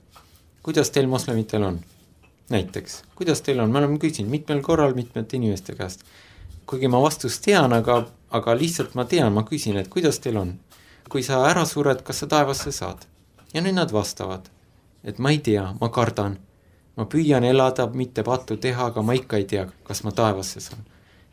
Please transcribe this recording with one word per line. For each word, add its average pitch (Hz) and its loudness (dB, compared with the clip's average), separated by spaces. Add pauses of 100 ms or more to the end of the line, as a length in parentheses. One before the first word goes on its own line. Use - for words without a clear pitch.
(680)
kuidas 151 2
teil 135 2
moslemitel 113 0
on? 87 -4 (720)
Näiteks, - -4 (120)
kuidas 165 0
teil 127 2
on? 110 4
Me 131 2
oleme 147 2
küsinud 127 -2
mitmel 147 -2
korral 151 4
mitmete 120 -6
inimeste 104 -2
käest. 92 -10 (640)
Kuigi 131 0
ma 123 4
vastust - -2
tean, 165 6
aga, 117 4 (340)
aga 117 2
lihtsalt 165 -2
ma 123 -2
tean, 139 4
ma 107 2
küsin, 107 -2
et 92 -4
kuidas 165 0
teil 113 -2
on? 90 -6 (520)
Kui 135 -4
sa 131 0
ära 170 4
sured, 147 0
kas - -8
sa - -10
taevasse 139 0
saad? - -10 (480)
Ja 160 0
nüüd 190 0
nad 101 0
vastavad, 95 -4 (540)
et 107 -8
ma 135 2
ei 151 4
tea, 104 0 (100)
ma 117 -2
kardan. 107 0 (640)
Ma 110 -4
püüan 147 2
elada, 127 4
mitte 127 -4
pattu 120 -2
teha, 123 -2
aga 110 -2
ma 120 2
ikka 127 -2
ei 98 0
tea, 98 -4 (180)
kas - -8
ma 107 -6
taevasse 98 -2
saan. - -16 (500)